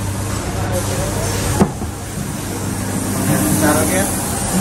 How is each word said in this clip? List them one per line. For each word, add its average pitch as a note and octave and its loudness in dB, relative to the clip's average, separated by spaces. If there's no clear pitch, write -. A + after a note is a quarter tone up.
Okey. - 4